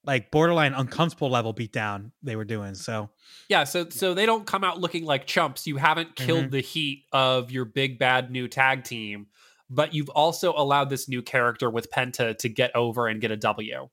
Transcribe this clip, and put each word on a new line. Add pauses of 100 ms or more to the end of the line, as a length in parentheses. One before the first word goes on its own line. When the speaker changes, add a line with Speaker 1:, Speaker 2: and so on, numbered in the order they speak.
Speaker 1:
like,
borderline
uncomfortable
level
beat
down (140)
they
were
doing.
So (380)
Speaker 2:
Yeah,
so,
so
they
don't
come
out
looking
like
chumps.
You
haven't
killed
Speaker 1:
Mm-hmm.
Speaker 2:
the
heat
of
your
big
bad
new
tag
team, (420)
but
you've
also
allowed
this
new
character
with
Penta
to
get
over
and
get
a
W.